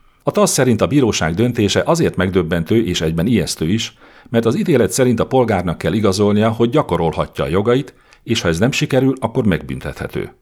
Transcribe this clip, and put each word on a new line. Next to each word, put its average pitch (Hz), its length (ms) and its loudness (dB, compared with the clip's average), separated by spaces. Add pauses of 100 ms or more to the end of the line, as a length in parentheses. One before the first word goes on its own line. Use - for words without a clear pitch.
(220)
A - 80 -2
tasz 202 200 2
szerint 120 300 2
a 92 60 2
bíróság 98 480 2
döntése 107 500 0
azért 156 320 0
megdöbbentő 90 680 0
és 85 160 -2
egyben 82 260 -2
ijesztő 82 420 -2
is, - 300 -4 (300)
mert 113 160 0
az 113 140 0
ítélet 139 320 2
szerint 123 300 2
a 82 60 0
polgárnak 101 520 0
kell 85 140 -2
igazolnia, 104 580 2
hogy 117 200 0
gyakorolhatja 82 760 -2
a 65 40 -6
jogait, 113 460 0 (280)
és 117 180 -2
ha 92 80 -2
ez 82 100 0
nem 120 120 2
sikerül, 135 500 0
akkor 117 260 -2
megbüntethető. 69 960 -6